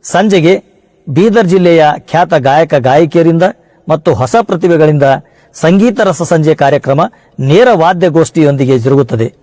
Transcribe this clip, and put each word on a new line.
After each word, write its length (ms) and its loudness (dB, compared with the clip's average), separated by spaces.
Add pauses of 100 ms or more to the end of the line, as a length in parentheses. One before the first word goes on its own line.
ಸಂಜೆಗೆ 480 0 (540)
ಬೀದರ್ 400 0
ಜಿಲ್ಲೆಯ 360 2 (160)
ಖ್ಯಾತ 340 -2
ಗಾಯಕ 400 0
ಗಾಯಕಿಯರಿಂದ 680 0 (440)
ಮತ್ತು 260 -2
ಹೊಸ 280 -4
ಪ್ರತಿಭೆಗಳಿಂದ 640 0 (520)
ಸಂಗೀತ 480 0
ರಸಸಂಜೆ 520 -2
ಕಾರ್ಯಕ್ರಮ 460 -2 (380)
ನೇರ 340 2
ವಾದ್ಯಗೋಷ್ಠಿಯೊಂದಿಗೆ 1040 0
ಜರುಗುತ್ತದೆ. 480 -2 (160)